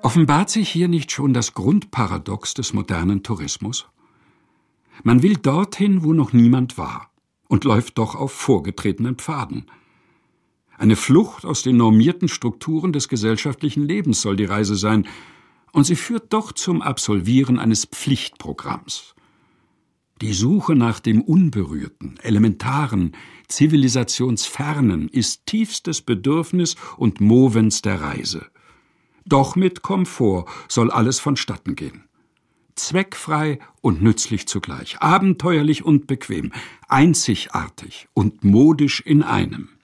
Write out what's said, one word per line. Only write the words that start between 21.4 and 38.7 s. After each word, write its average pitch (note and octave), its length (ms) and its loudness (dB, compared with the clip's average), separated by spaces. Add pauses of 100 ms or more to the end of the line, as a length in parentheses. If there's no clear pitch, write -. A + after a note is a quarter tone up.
Elementaren, A2 920 0 (360)
Zivilisationsfernen C3 1600 0
ist - 360 -4
tiefstes - 580 -4
Bedürfnis D#3 720 -2 (200)
und - 240 -2
Movens A2+ 640 4
der F#2+ 180 -4
Reise. D2 460 -10 (800)
Doch C#3 300 2
mit F3+ 260 0
Komfort B2 640 -2 (220)
soll A#2 220 2
alles B2 300 0
vonstatten - 560 -6
gehen. - 280 -14 (720)
Zweckfrei D#3 840 -4 (240)
und E2+ 180 0
nützlich G#2+ 480 0
zugleich, - 540 -10
abenteuerlich E3 800 2
und D3 220 4
bequem, G#2 440 -6 (380)
einzigartig - 1300 0
und - 280 -2
modisch C#3 600 4